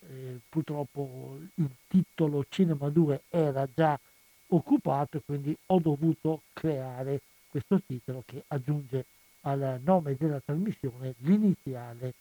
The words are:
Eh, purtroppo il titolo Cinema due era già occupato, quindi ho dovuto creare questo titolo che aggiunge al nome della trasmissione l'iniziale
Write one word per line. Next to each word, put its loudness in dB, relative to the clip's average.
Eh, -12
purtroppo -6
il -2
titolo 2
Cinema 2
due 4
era 2
già 4
occupato, 2
quindi -4
ho 4
dovuto 0
creare -4
questo 0
titolo -8
che -14
aggiunge -4
al -2
nome 2
della -2
trasmissione -4
l'iniziale 0